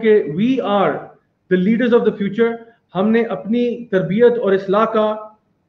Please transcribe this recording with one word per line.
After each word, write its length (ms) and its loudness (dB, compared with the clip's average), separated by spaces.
कि 80 4
we 180 0
are 240 0
the 80 2
leaders 340 2
of 140 4
the 100 0
future। 360 -2
हमने 380 0
अपनी 320 -4
तरबियत 480 2
और 140 0
इस्लाह 340 0
का 200 0